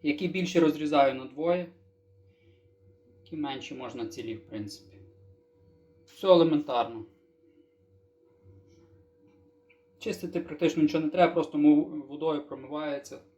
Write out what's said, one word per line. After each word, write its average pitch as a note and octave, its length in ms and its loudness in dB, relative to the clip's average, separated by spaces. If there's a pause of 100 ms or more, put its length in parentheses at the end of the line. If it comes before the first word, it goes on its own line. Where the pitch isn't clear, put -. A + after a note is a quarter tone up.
Які D3+ 260 -2
більше F3 320 0
розрізаю D3 540 2
надвоє, D#3+ 580 -4 (1500)
які D#3+ 120 -14
менші C#3 380 -10
можна B2 320 -10
цілі, A2+ 280 -12
в - 120 -18
принципі. - 520 -14 (1080)
Все - 200 -6
елементарно. D3 800 4 (3000)
Чистити F3+ 420 -6
практично D#3+ 420 0
нічого D#3 220 2
не D3+ 60 -2
треба, F3 240 2
просто D3+ 240 -2
мов-, D3 480 4
водою D3 400 -4
промивається. C#3+ 720 -10 (200)